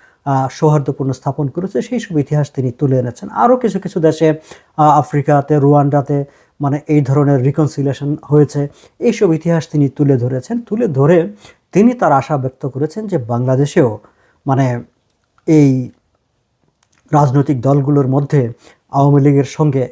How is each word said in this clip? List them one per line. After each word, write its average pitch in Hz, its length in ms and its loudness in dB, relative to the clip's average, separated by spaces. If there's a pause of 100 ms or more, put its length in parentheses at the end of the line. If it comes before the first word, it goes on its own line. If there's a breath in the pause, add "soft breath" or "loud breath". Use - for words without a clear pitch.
(240 soft breath)
আহ, 135 260 -2
সৌহার্দ্যপূর্ণ 147 600 -2
স্থাপন 139 360 -6
করেছে 190 340 -6
সেই 233 180 -6
সব 160 180 -6
ইতিহাস 147 340 -2
তিনি 127 180 -4
তুলে 131 280 -2
এনেছেন। 120 300 -6
আরও 240 280 0
কিছু 202 240 -2
কিছু 180 200 -8
দেশে, 156 300 2
আহ, 156 80 -2 (380 loud breath)
আফ্রিকাতে, 147 840 2
রুয়ান্ডাতে 143 640 2 (360 soft breath)
মানে 143 260 -2
এই 151 140 2
ধরনের 139 420 2
রিকনসিলিয়েশন 143 800 -2
হয়েছে, 143 460 0 (300 soft breath)
এইসব 220 340 0
ইতিহাস 160 360 -2
তিনি 143 200 0
তুলে 139 280 0
ধরেছেন। 131 440 -4
তুলে 226 280 -4
ধরে 170 440 2 (400 loud breath)
তিনি 240 220 4
তার 185 180 0
আশা 139 240 0
ব্যক্ত 131 300 -6
করেছেন 156 400 -8
যে 190 120 -4
বাংলাদেশেও 127 800 0 (480 soft breath)
মানে 131 360 -2 (640)
এই 135 440 2 (1200)
রাজনৈতিক 143 480 2
দলগুলোর 139 480 2
মধ্যে 135 440 0 (380 soft breath)
আওয়ামী 139 300 4
লীগের 139 240 4
সঙ্গে 135 480 -2